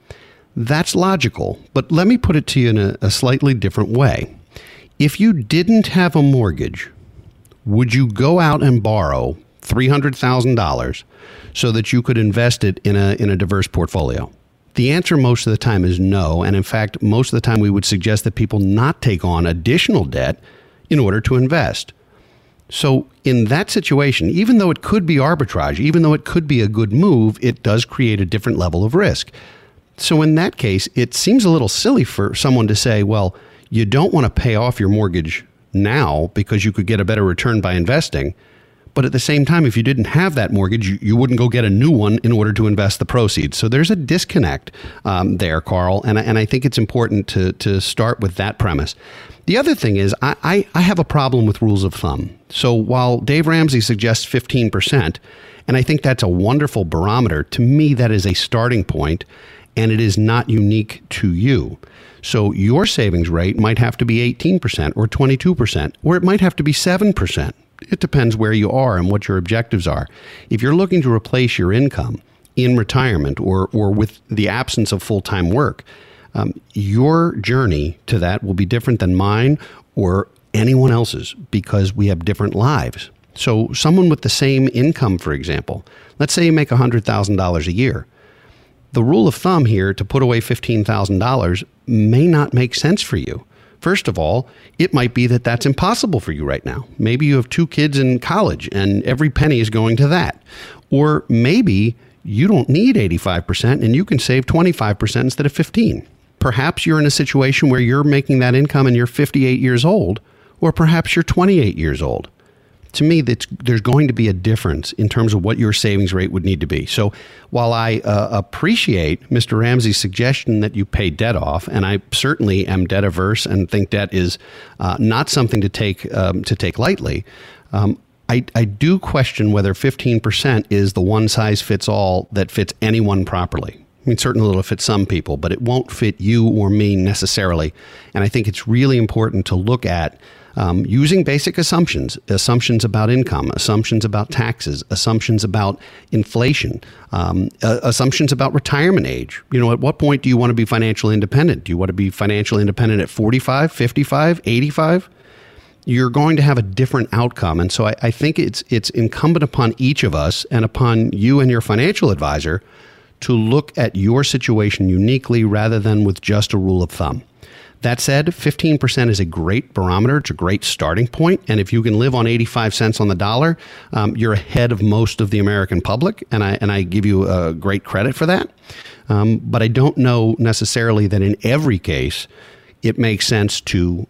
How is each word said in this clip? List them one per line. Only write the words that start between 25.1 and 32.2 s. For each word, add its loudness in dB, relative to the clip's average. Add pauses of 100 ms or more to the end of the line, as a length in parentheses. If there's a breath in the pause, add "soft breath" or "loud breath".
arbitrage, 0
even 2
though 4
it -6
could -2
be 2
a 2
good -2
move, 4
it -2
does 0
create 0
a 0
different -2
level 0
of 0
risk. 0 (680 loud breath)
So 2
in 4
that 0
case, 0
it 0
seems 2
a 4
little 2
silly 2
for -4